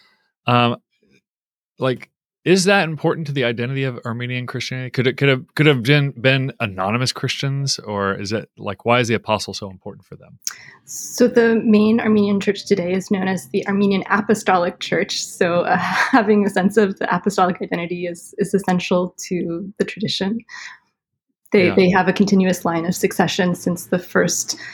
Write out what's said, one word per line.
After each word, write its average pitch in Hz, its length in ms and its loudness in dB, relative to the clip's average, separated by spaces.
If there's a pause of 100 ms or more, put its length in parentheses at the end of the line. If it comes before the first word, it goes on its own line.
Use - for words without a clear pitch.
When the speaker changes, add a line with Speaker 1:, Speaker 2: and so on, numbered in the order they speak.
(480)
Speaker 1:
Um, 120 300 2 (1000)
like, 127 320 -4 (340)
is 180 200 4
that 196 240 2
important 160 380 -4
to 143 60 -6
the 135 120 0
identity 120 400 -2
of 123 220 -6
Armenian 123 400 -6
Christianity? 127 440 -8
Could 123 160 0
it, 143 120 0
could 139 100 4
have, 131 160 2 (100)
could 151 120 4
have 135 160 4
been, 139 300 2
been 131 380 0 (100)
anonymous 104 520 -2
Christians, 139 680 -4
or 98 340 -4
is 98 180 -8
it, 101 240 -4
like, 101 300 -8
why 120 140 4
is 117 80 0
the 117 60 0
apostle 104 380 -2
so 101 180 -10
important 98 360 -18
for - 100 -20
them? - 220 -20 (480)
Speaker 2:
So - 420 0
the 233 340 4
main 214 380 4
Armenian 208 400 2
church 202 240 -4
today 185 300 0
is 190 160 -2
known 190 180 0
as - 220 -4
the 190 160 -2
Armenian 202 420 0
Apostolic 190 720 0
Church. - 420 -2
So, 175 400 0
uh, 175 140 2
<laughs> - 20 0
having 202 680 2
a - 20 0
sense 202 300 2
of 202 200 2
the - 160 -2
apostolic 185 460 0
identity 175 460 -4
is, - 320 -12
is 185 160 -4
essential 185 600 0 (140)
to 180 500 -6
the 196 60 -4
tradition. 196 540 -4 (1120)
They, 185 140 4
Speaker 1:
Yeah. - 80 2
Speaker 2:
they 185 160 6
have 185 180 4
a 190 60 2
continuous 190 500 2
line 170 220 0
of 175 80 -2
succession 180 640 -2
since - 320 -6
the 180 100 -2
first - 600 -4 (160)